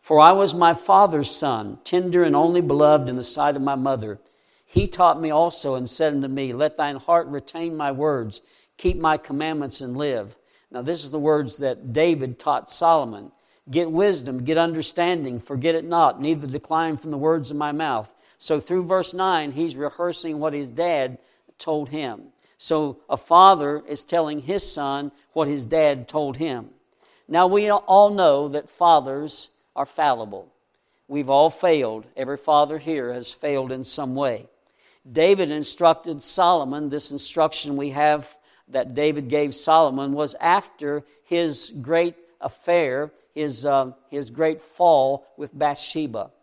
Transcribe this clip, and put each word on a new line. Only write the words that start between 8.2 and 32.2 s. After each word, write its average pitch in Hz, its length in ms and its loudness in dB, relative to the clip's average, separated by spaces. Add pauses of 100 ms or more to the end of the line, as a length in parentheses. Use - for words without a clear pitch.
keep 175 200 -2
my 156 200 2
commandments 147 640 -6
and 127 160 -10
live." 123 400 -6 (340)
Now 123 100 -10
this 156 220 -6
is 135 80 -12
the 151 80 -6
words 147 380 0
that 127 340 -6
David 143 480 0
taught - 300 -4
Solomon. 127 640 0 (360)
"Get 160 220 -2
wisdom, 143 540 -2
get 160 120 0
understanding, 165 840 -2
forget 143 340 -2
it 160 80 -2
not, 165 380 2
neither 147 260 -2
decline 160 480 -4
from 156 160 -12
the 143 60 -6
words 147 340 0
of 147 60 -8
my 147 160 -4
mouth." 139 420 -6 (220)
So 151 240 -2
through 180 220 -4
verse 180 300 -2
nine, 175 380 -2
he's 151 240 -4
rehearsing 156 640 -6
what 151 140 -2
his 143 180 -8
dad 139 460 -2 (400)
told 151 320 -4
him. 131 420 -10 (260)
So 151 420 -4 (100)
a 139 80 -2
father 165 720 4
is 147 160 -10
telling 156 340 -2
his 180 240 -6
son 143 480 -6 (220)
what 156 160 -2
his 143 160 -6
dad 143 420 0
told 139 300 -4
him. 127 320 -6 (580)
Now 180 200 4
we 208 220 2
all 202 420 6
know 151 360 4
that 143 220 -8
fathers 147 800 2 (260)
are 139 100 -2
fallible. 107 680 -4 (560)
We've 139 220 -6
all 147 220 4
failed. 127 560 -2 (100)
Every 135 200 -8